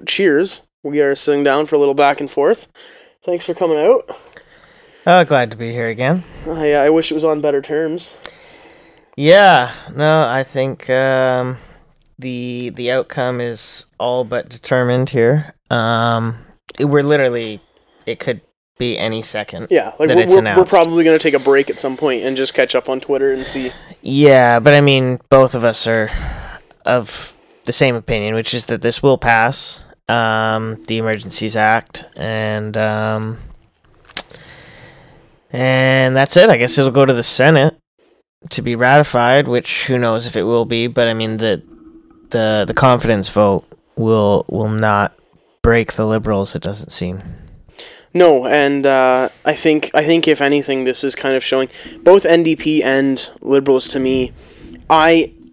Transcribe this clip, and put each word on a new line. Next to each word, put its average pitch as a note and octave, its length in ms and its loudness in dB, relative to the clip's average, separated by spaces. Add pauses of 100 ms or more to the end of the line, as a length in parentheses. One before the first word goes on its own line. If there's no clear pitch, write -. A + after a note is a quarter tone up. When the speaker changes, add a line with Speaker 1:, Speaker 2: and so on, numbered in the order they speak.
Speaker 1:
cheers. F3+ 540 0 (240)
We D3 160 -4
are C#3 160 0
sitting C#3+ 260 -2
down C#3+ 240 0
for D3+ 80 -4
a D3+ 40 4
little C#3+ 140 2
back C#3+ 280 2
and C#3+ 100 -10
forth. D#3 400 -2 (540)
Thanks F3 200 -6
for F3 100 -6
coming E3 240 -2
out. G#3 300 0 (960)
Speaker 2:
Oh, F3+ 200 4
glad B2+ 260 0
to A2 60 -16
be A#2 160 -10
here A#2 160 -6
again. B2+ 340 -2 (240)
Speaker 1:
Uh, D#3+ 160 -8
yeah, D3 180 2
I C#3+ 100 4
wish D#3+ 200 0
it D#3 40 -4
was D#3 100 -4
on D#3 160 0
better C#3+ 200 -2
terms. D#3+ 560 -6 (1000)
Speaker 2:
Yeah, D#3 560 4 (240)
no, D#3 320 2
I C3 160 -2
think, C3+ 440 -6
um, B2+ 680 0 (640)
the, B2 500 -10
the A#2+ 200 -8
outcome B2+ 500 -4
is A#2 460 -8 (100)
all B2 280 -4
but A#2 240 -8
determined B2+ 640 -2
here. C3 440 0 (160)
Um, A2+ 720 -2 (320)
it, C#3+ 100 -2
we're C#3+ 180 0
literally, B2 560 -2 (460)
it A#2 120 -6
could A#2+ 220 -8 (360)
be A#2 220 -4
any A2 240 -6
second G#2+ 480 -8
Speaker 1:
Yeah, B2+ 300 0
like, D#3 80 0
Speaker 2:
that B2 80 2
Speaker 1:
we're, - 80 4
Speaker 2:
it's F3+ 80 4
Speaker 1:
we're, F#3+ 80 6
Speaker 2:
announced. A2 180 2
Speaker 1:
we're F#3 60 8
probably E3+ 400 2
gonna D#3+ 160 4
take D3+ 140 0
a C#3 40 4
break C#3 320 2
at - 80 -8
some C3 180 -6
point B2 280 -4
and C3 120 -4
just C3 180 -4
catch C3 200 0
up B2+ 140 -4
on C3 100 -4
Twitter C3+ 340 -2
and C3 140 -6
see. C3 240 -8 (320)
Speaker 2:
Yeah, C3 560 6
but C#3 160 4
I D3 60 6
mean, C3 480 2
both C3 260 4
of A#2+ 80 -4
us A#2 240 0
are A2+ 240 0 (720)
of - 540 -2 (280)
the A#2+ 60 -4
same C3 220 2
opinion, A2 400 -4
which A2+ 180 -4
is B2 140 -4
that A2+ 160 -6
this A#2+ 180 -2
will C3 180 2
pass, A#2 640 0 (240)
um, A2 800 -2
the A2+ 100 -4
Emergencies A2 560 -6
Act, A2 500 -2 (120)
and, G#2+ 600 -6
um, A2 600 -4 (2250)
and C3 640 2
that's C3+ 200 2
it. F#3 120 8
I E3+ 80 6
guess A#2+ 220 2
it'll C3+ 120 2
go C3+ 160 4
to C3 80 4
the A#2 80 -2
Senate D3 540 2 (760)
to - 100 -8
be A#2+ 140 -4
ratified, B2+ 720 2
which - 400 -4
who B2+ 120 0
knows A#2 280 -2
if - 80 -10
it G#2+ 80 -2
will A#2 220 0
be, A#2 240 -2
but A#2+ 180 0
I A2+ 80 0
mean, A2 220 -6
the, A2 260 -2 (680)
the, G#2+ 380 0
the A2+ 60 -6
confidence A#2 560 2
vote G2+ 340 0 (320)
will, A2 540 2
will G#2+ 180 -4
not G#2+ 500 -2 (440)
break A#2 320 0
the A2 120 -2
Liberals, G#2+ 480 -4
it E2+ 60 -8
doesn't G2+ 300 -10
seem. F2+ 320 -6 (880)
Speaker 1:
No, D#3+ 340 4
and, C#3+ 380 0
uh, C3 460 2 (160)
I D3+ 80 0
think, D3+ 400 0
I D3+ 100 0
think E3 240 0
if C#3+ 140 2
anything, C#3 420 -2
this B2+ 180 -4
is C3+ 120 -4
kind C3+ 200 -4
of C3 80 -2
showing C3 280 -2 (320)
both F#3+ 240 6
N E3+ 160 4
D D#3+ 120 0
P D#3 280 -2
and C3+ 480 -2 (100)
Liberals C3+ 480 0
to C#3+ 100 -6
me, C3 360 -2 (560)
I, D#3+ 420 4 (200)